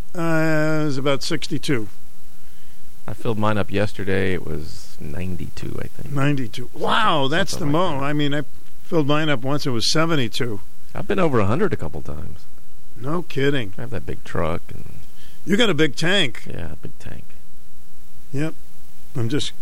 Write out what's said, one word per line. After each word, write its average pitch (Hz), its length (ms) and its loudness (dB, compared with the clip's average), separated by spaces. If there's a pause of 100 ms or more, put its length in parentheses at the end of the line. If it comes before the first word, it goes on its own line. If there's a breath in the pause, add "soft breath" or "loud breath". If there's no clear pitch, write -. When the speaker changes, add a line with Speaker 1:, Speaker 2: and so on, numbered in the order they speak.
(160)
Speaker 1:
Uh, 156 640 0
it 151 40 0
was 139 120 0
about 139 260 0
sixty-two. 135 640 0 (1200 loud breath)
Speaker 2:
I 113 60 0
filled 110 240 0
mine 107 200 0
up 95 140 0
yesterday. 95 600 0
It 82 120 0
was - 540 0
ninety-two, 85 800 0
I - 60 -2
think. - 260 0
Speaker 1:
Ninety-two. 135 600 0
Wow, 180 540 0
that's 170 240 0
Speaker 2:
Something 143 200 0
Speaker 1:
the 156 60 2
Speaker 2:
like 180 180 0
Speaker 1:
mo-, 135 40 -2
Speaker 2:
that. 139 60 -2
Speaker 1:
I 147 80 0
mean, 147 200 0
I 147 80 -2 (420)
filled 156 240 0
mine 151 220 0
up 135 120 0
once. 139 240 0
It 143 60 0
was 113 200 0
seventy-two. 135 680 0 (340)
Speaker 2:
I've - 120 0
been 196 120 0
over 147 200 2
a 98 60 2
hundred 151 280 2
a 98 40 -2
couple 80 240 0
times. 76 380 0 (560)
Speaker 1:
No 151 280 -2
kidding. 135 540 0
Speaker 2:
I - 40 0
have 120 100 -2
that 95 140 0
big - 180 0
truck. 85 460 0
And - 300 0 (460 loud breath)
Speaker 1:
You 202 120 2
got 226 120 2
a 180 40 2
big 143 220 2
tank. 170 520 0
Speaker 2:
Yeah, 85 260 0
a - 20 0
big - 240 0
tank. - 240 0 (1080)
Speaker 1:
Yep. 151 220 0 (640)
I'm 117 140 0
just 139 220 0 (100)